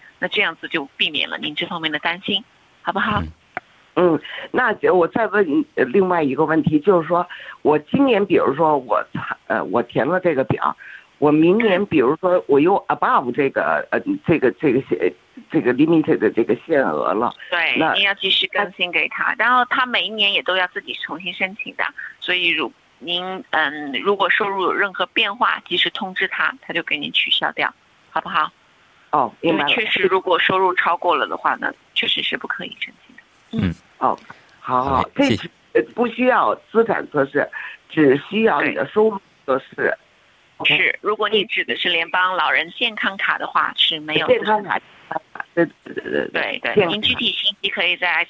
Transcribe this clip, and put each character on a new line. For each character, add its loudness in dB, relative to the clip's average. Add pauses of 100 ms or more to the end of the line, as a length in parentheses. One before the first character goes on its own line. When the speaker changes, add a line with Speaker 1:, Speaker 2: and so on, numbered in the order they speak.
(180)
Speaker 1:
那 -4
这 -2
样 -2
子 -14
就 -4 (120)
避 -2
免 -4
了 -8
您 -8
这 -6
方 -8
面 -4
的 -4
担 -4
心， -6 (380)
好 -4
不 -4
好？ 0
Speaker 2:
嗯。 -6 (720)
Speaker 3:
嗯， 4 (320)
那 2
就 2
我 4
再 0
问， 2 (100)
呃， 0
另 2
外 2
一 2
个 2
问 2
题， 2
就 4
是 -8
说 2 (360)
我 4
今 2
年 4
比 2
如 2
说 4
我， -2 (440)
呃， 0
我 0
填 -2
了 0
这 0
个 0
表， -2 (420)
我 4
明 6
年 2
比 2
如 4
说 2
我 4
又 4 (100)
above 0
这 0
个， 0
呃， 0 (260)
这 4
个， 4
这 0
个 2
限-， -2 (380)
这 2
个 2
limited 4
的 2
这 0
个 2
限 2
额 0
了。 0 (160)
Speaker 1:
对， 0
Speaker 3:
那 2
Speaker 1:
您 0
要 0
继 -4
续 2
更 -4
新 -4
给 0
他， -4
然 0
后 4
他 0
每 -2
一 -8
年 0
也 0
都 0
要 2
自 -10
己 -12
重 -10
新 -10
申 -6
请 -12
的， -4 (360)
所 -2
以 0
如 -2 (280)
您， -6
嗯， -2
如 0
果 0
收 0
入 -4
有 0
任 -2
何 -4
变 -2
化， -2
及 -4
时 0
通 -8
知 -2
他， -4
他 -12
就 -2
给 -4
您 -8
取 0
消 0
掉， -4 (360)
好 -2
不 -10
好？ -2 (580)
Speaker 3:
哦， 2
明 2
白 0
了。 0
Speaker 1:
因 2
为 -2
确 -4
实 0
如 2
果 2
收 0
入 2
超 0
过 0
了 0
的 -6
话， 0
那 -4 (220)
确 -2
实 -2
是 -4
不 -10
可 -6
以 -14
申 -10 (100)
请 -20
的。 -20 (280)
嗯。 -2
Speaker 2:
嗯。 -8 (240)
Speaker 3:
哦， 0 (440)
好， -2
好， 0
Speaker 2:
好 2 (140)
嘞， 2
谢 2
谢。 2
Speaker 3:
这 -10
只， -14 (220)
呃， 2 (100)
不 0
需 -2
要 4 (160)
资 4
产 -2
测 0
试， -2 (420)
只 6
需 0
要 4
你 0
的 -2
收 2
入 -6 (240)
测 0
试。 -10
Speaker 1:
对。 0 (680)
Speaker 3:
OK。 2
Speaker 1:
是， 0
如 -2
果 -2
你 0
指 -4
的 -6
是 -4
联 -2
邦 0
老 0
人 0
健 -4
康 -4
卡 -2
的 -6
话， -2
是 0
没 -8
有 0
资 6 (100)
产。 -
Speaker 3:
健 -
康 0
卡， -4 (720)
对， 4 (160)
对， -16
对， -
对。 -4
Speaker 1:
对， -4
对， -2
Speaker 3:
健 4
康 -
卡。 0
Speaker 1:
您 -4
具 2
体 -2
信 -2
息 -6
可 -4
以 0
在 0